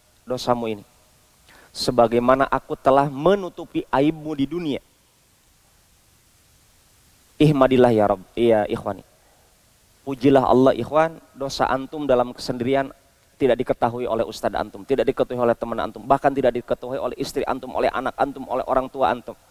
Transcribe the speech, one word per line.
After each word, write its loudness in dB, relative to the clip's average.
dosamu -2
ini. -6
Sebagaimana 2
aku -4
telah 2
menutupi -2
aibmu 0
di -2
dunia." -6
Ihmadillah 6
ya 4
Rabb, -2
iya 2
ikhwani. -8
Pujilah 2
Allah 4
ikhwan, -2
dosa -6
antum -6
dalam 2
kesendirian -4
tidak 4
diketahui -2
oleh -2
ustadz -6
antum, -8
tidak 0
diketahui -2
oleh 2
teman -6
antum, -10
bahkan 2
tidak 0
diketahui -6
oleh -6
istri -6
antum, -8
oleh 0
anak -4
antum, -4
oleh -4
orang 0
tua -2
antum. -6